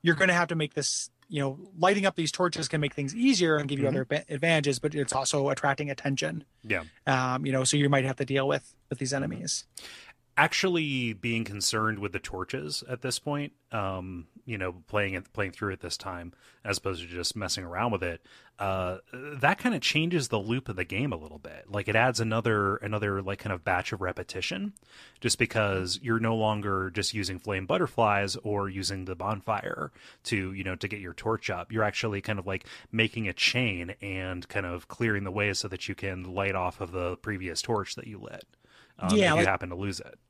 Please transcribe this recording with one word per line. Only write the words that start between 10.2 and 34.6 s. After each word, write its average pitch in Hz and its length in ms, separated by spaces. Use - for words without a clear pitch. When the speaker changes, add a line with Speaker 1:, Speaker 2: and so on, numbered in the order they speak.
Speaker 2:
Actually 147 760
being 113 320
concerned 107 540
with 101 140
the 98 60
torches 131 720
at 123 140
this 127 160
point, 143 340
um, 92 540
you 113 100
know, 92 160
playing 101 240
it, 90 220
playing 98 160
through 101 240
it 92 60
this - 180
time, 87 340
as 101 140
opposed 90 240
to 87 60
just 87 280
messing 98 260
around 92 300
with 92 100
it, 87 200
uh, 92 400
that 143 460
kinda 113 220
changes 160 480
the 113 100
loop 117 320
of 95 60
the 92 80
game 107 280
a 90 40
little 78 240
bit. - 300
Like, 101 180
it 104 80
adds 117 240
another, 110 560
another, 104 440
like, 98 200
kind 104 120
of 90 120
batch 90 280
of 98 80
repetition, 95 720
just 117 180
because 98 640
you're 113 200
no 113 160
longer 104 540
just 98 220
using 95 260
flame 95 280
butterflies 104 680
or 101 340
using 95 340
the 90 120
bonfire 98 720
to, 95 300
you 95 100
know, 92 120
to 101 120
get 104 120
your 90 120
torch - 380
up. 87 200
You're 110 140
actually 101 380
kind 107 160
of, 90 80
like, 95 180
making 113 380
a 87 60
chain 101 640
and 92 480
kind 98 160